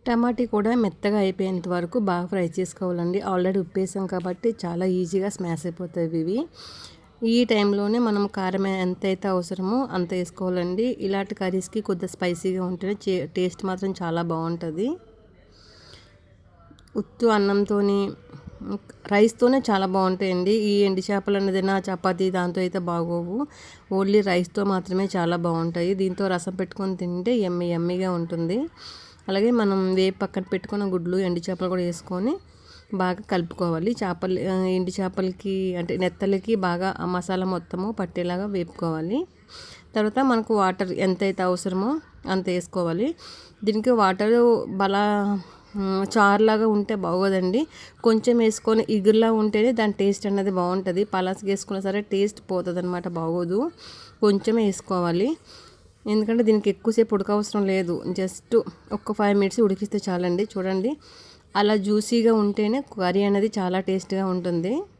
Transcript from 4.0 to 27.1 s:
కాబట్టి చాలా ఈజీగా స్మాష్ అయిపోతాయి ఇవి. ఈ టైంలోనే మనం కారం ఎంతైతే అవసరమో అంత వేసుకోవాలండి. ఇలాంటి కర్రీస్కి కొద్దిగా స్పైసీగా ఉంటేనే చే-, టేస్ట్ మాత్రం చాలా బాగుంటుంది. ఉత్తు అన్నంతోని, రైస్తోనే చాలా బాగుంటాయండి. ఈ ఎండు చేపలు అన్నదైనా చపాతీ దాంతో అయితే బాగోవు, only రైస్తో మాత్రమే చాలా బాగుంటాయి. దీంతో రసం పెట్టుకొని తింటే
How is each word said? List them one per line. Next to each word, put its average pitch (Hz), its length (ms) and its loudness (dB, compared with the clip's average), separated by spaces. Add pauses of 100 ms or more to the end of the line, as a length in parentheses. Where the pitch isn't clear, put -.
కాబట్టి 180 360 -4 (140)
చాలా 170 220 -4 (140)
ఈజీగా 185 360 -2
స్మాష్ 170 340 -6
అయిపోతాయి 170 400 -4 (120)
ఇవి. 180 180 -2 (960)
ఈ - 20 4 (160)
టైంలోనే 202 560 2
మనం 208 160 2 (140)
కారం 190 300 -2 (180)
ఎంతైతే 190 480 -2
అవసరమో 185 460 -2 (180)
అంత 180 220 -2
వేసుకోవాలండి. 180 680 -2 (200)
ఇలాంటి 196 340 -2
కర్రీస్కి 190 480 -2
కొద్దిగా 180 260 -4
స్పైసీగా 185 540 -2
ఉంటేనే 185 260 -4 (100)
చే-, 185 220 0 (100)
టేస్ట్ 180 340 -2
మాత్రం 190 200 -4 (100)
చాలా 170 300 -2
బాగుంటుంది. 165 560 -4 (2250)
ఉత్తు - 240 -2 (100)
అన్నంతోని, 202 640 2 (1120)
రైస్తోనే 233 480 4 (100)
చాలా 190 260 2
బాగుంటాయండి. 185 580 2 (160)
ఈ - 20 4 (160)
ఎండు 190 220 0
చేపలు 202 320 0
అన్నదైనా 190 340 2 (140)
చపాతీ 185 380 0 (100)
దాంతో 180 260 -2
అయితే 180 260 -4
బాగోవు, 170 480 -2 (600)
only 202 320 4
రైస్తో 180 340 0 (100)
మాత్రమే 185 320 0 (120)
చాలా 170 280 0
బాగుంటాయి. 170 460 0 (100)
దీంతో 190 320 -2
రసం 180 280 -4
పెట్టుకొని 190 420 -4
తింటే 180 300 -2 (100)